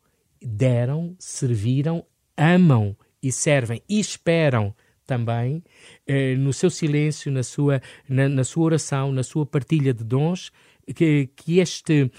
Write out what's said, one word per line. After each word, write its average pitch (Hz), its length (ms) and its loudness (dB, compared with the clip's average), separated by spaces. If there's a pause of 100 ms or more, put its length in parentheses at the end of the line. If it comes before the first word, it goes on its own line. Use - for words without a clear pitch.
(420)
deram, 131 800 -2
serviram, 135 840 -2 (300)
amam 147 600 4 (260)
e 131 100 -4
servem 120 560 0
e 214 120 0
esperam 147 720 0 (320)
também, 120 580 -4 (440)
eh, 135 280 0
no 135 180 0
seu 180 160 0
silêncio, 147 640 -2
na 131 120 -2
sua, 143 380 -2 (260)
na, 135 220 2
na 131 140 0
sua 160 220 -2
oração, 143 460 -2
na 131 120 -2
sua 151 220 -4
partilha 135 480 0
de 113 100 -10
dons, 147 480 -2 (440)
que, 147 400 2
que 170 240 0
este, 147 600 2